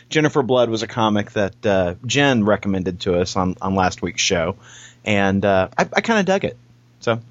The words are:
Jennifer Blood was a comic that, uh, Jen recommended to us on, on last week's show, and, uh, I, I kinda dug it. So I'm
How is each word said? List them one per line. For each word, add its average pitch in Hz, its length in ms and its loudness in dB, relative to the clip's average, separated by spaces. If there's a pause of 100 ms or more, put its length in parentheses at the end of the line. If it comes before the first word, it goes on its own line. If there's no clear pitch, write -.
(100)
Jennifer 151 320 2
Blood 120 260 2
was 113 140 -4
a 113 60 -6
comic 107 420 0
that, 98 340 -4
uh, 95 300 2 (100)
Jen 123 400 2
recommended 95 560 0
to 90 180 0
us 90 160 -2
on, 92 280 -2
on 95 120 -2
last 92 280 0
week's 87 180 -6
show, 87 360 -2 (500)
and, 98 360 2
uh, 95 260 2 (100)
I, 180 120 0
I - 120 -2
kinda 220 220 0
dug 190 200 0
it. - 140 -6 (420)
So 120 120 -2
I'm 117 80 -4 (100)